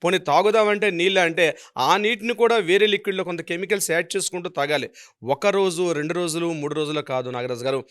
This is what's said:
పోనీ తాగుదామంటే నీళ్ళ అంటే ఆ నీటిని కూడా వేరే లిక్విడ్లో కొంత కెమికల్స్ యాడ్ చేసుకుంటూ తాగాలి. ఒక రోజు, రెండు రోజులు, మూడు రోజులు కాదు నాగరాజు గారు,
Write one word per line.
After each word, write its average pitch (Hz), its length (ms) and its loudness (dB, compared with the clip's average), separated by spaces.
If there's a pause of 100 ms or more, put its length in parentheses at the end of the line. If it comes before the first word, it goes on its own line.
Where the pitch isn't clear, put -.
పోనీ 175 140 2
తాగుదామంటే 208 760 2
నీళ్ళ 185 280 2
అంటే 165 380 2 (200)
ఆ 143 200 4
నీటిని 220 360 -2
కూడా 226 220 2
వేరే 202 320 4
లిక్విడ్లో 196 360 -2
కొంత 170 180 -8
కెమికల్స్ 180 500 -4
యాడ్ 170 240 -2
చేసుకుంటూ 180 340 -6
తాగాలి. 143 400 -2 (340)
ఒక 135 240 0
రోజు, 185 440 2
రెండు 156 220 -2
రోజులు, 170 400 -2
మూడు 147 220 -6
రోజులు 151 260 -4
కాదు 131 280 -4
నాగరాజు 123 340 -6
గారు, 135 260 -2